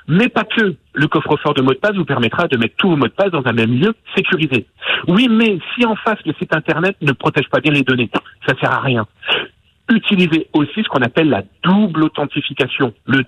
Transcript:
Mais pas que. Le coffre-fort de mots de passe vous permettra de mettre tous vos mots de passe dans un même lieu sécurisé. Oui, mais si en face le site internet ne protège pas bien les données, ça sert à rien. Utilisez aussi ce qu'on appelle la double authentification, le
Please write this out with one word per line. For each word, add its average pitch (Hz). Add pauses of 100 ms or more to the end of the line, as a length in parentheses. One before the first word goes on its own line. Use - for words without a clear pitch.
Mais 196
pas 226
que. 208 (180)
Le 147
coffre-fort 151
de 139
mots 131
de 131
passe 208
vous 180
permettra 131
de 143
mettre 117
tous 196
vos 165
mots 135
de -
passe 202
dans 151
un 123
même 113
lieu 196 (220)
sécurisé. 151 (440)
Oui, 220
mais 220 (180)
si 247
en 220
face 220
le 160
site -
internet 160
ne 147
protège 139
pas 135
bien 151
les 143
données, 123 (380)
ça 135
sert 127
à 123
rien. 120 (840)
Utilisez 180
aussi 156
ce -
qu'on -
appelle 151
la 101 (200)
double 180
authentification, 139 (120)
le 131